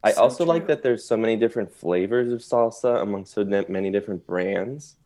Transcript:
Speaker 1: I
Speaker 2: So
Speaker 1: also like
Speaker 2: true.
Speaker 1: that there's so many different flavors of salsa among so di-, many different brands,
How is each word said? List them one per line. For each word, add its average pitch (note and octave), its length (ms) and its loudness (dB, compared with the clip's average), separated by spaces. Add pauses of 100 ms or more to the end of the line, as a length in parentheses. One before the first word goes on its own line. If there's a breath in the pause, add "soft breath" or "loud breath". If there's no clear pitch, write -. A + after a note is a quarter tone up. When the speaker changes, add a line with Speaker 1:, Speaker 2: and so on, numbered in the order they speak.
Speaker 1:
I F#3 100 6
Speaker 2:
So - 100 4
Speaker 1:
also E3+ 220 2
like E3 200 2
Speaker 2:
true. D3+ 100 2
Speaker 1:
that - 80 -12
there's A#2+ 200 0
so A#2 140 0
many A2+ 180 2
different A2+ 380 -2
flavors G#2+ 580 0
of A#2+ 80 -4
salsa A#2 640 0
among G2 240 -6
so - 180 -4
di-, G2 240 0
many F#2+ 240 -4
different G2+ 340 -4
brands, F#2+ 720 -6 (100)